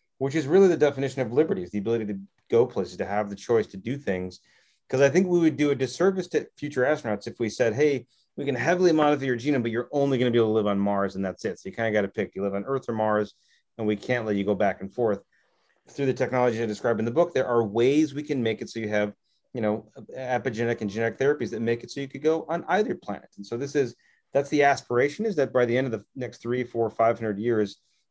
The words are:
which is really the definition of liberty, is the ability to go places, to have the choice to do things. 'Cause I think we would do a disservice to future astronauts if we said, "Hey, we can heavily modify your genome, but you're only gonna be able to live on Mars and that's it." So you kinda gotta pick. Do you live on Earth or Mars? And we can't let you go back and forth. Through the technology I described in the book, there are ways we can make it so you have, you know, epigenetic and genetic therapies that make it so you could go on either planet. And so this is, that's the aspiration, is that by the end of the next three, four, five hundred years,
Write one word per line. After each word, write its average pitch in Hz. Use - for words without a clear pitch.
which 135
is 156
really 185
the 175
definition 139
of 113
liberty, 120
is 90
the 104
ability 110
to 101
go 117
places, 120
to 98
have 101
the 101
choice 110
to -
do 113
things. 92
'Cause 131
I 139
think 180
we 175
would 160
do 147
a 139
disservice 175
to 160
future 139
astronauts 120
if 110
we 113
said, 113
"Hey, 143
we 143
can 135
heavily 170
modify 147
your 127
genome, 131
but 117
you're 117
only 139
gonna 123
be 120
able 113
to 107
live 107
on 101
Mars 101
and 98
that's 92
it." 95
So -
you 92
kinda 113
gotta 104
pick. 101
Do 92
you 98
live 98
on 101
Earth 135
or 117
Mars? 107
And 110
we 107
can't 120
let 104
you 101
go 101
back 95
and 95
forth. 110
Through 143
the 131
technology 123
I 117
described 110
in 110
the 120
book, 127
there 131
are 117
ways 127
we 143
can 143
make 113
it 107
so -
you 110
have, 104
you 127
know, 110
epigenetic 120
and 104
genetic 110
therapies 135
that 110
make 117
it 120
so -
you 139
could 139
go 160
on 165
either 208
planet. -
And -
so 117
this 135
is, 139
that's 139
the 147
aspiration, 143
is 214
that 131
by 123
the 120
end 131
of 120
the 110
next 120
three, 123
four, 113
five 113
hundred 107
years, 107